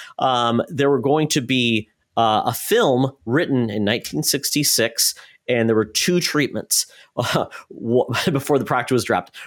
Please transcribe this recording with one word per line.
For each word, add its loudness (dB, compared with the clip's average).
Um, 2
there 0
were 2
going 2
to 0
be, 0
uh, 4
a 0
film 0
written 0
in -2
nineteen -2
sixty-six, 0
and 2
there 2
were 4
two 0
treatments, -2
uh, 0
w-, 0
<laughs> -2
before 0
the -2
project -2
was 2
dropped. -2